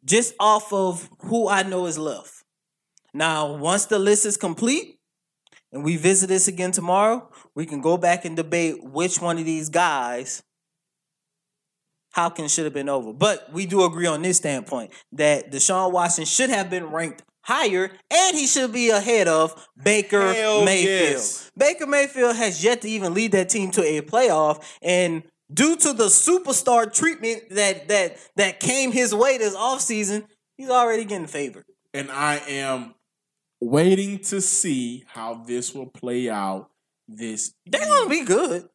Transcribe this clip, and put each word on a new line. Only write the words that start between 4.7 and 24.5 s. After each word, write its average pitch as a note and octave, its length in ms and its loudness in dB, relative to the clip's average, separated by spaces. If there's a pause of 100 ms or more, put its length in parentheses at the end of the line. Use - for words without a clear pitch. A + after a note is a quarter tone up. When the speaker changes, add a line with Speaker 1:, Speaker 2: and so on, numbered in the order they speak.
Speaker 1:
and C3+ 100 -10
we E3 140 0
visit F#3+ 300 2
this F#3 220 2
again F3+ 240 -4
tomorrow, G3 580 0 (240)
we D3+ 100 -6
can D3+ 160 -8
go D#3+ 160 2
back F3 300 0
and E3 100 -6
debate E3 460 -2
which E3 400 -4
one E3+ 160 -2
of D#3+ 80 -4
these D#3+ 240 -4
guys C3+ 720 -2 (1700)
Hopkins E3 380 -2
should D#3+ 120 -2
have D3+ 100 -6
been C#3+ 160 -6
over. B2 240 -4
But F3+ 380 -2
we F3+ 120 -6
do F#3+ 200 2
agree E3+ 220 0
on D#3 140 0
this F3+ 160 0
standpoint C3 560 -4 (200)
that D3 380 2
Deshaun F#3 420 0
Watson E3+ 340 0
should C4 240 0
have G3 180 -2
been F3+ 220 -6
ranked D#3+ 320 -8 (220)
higher G3 460 0 (200)
and F4+ 260 4
he C#4+ 100 -2
should B3+ 260 0
be A#3+ 180 2
ahead G#3 380 2
of D#3+ 380 2 (160)
Baker G3+ 500 2
Speaker 2:
Hell G#3+ 320 2
Speaker 1:
Mayfield. F#3 480 2
Speaker 2:
yes. - 440 -6
Speaker 1:
Baker D4 300 0
Mayfield C#4 500 0
has F#3+ 260 -2
yet A#3+ 200 2
to G#3 60 -8
even F#3+ 260 -4
lead G#3+ 180 0
that F#3+ 160 2
team F#3+ 240 -2
to G3+ 100 2
a D3+ 200 0
playoff, D#3 600 2 (200)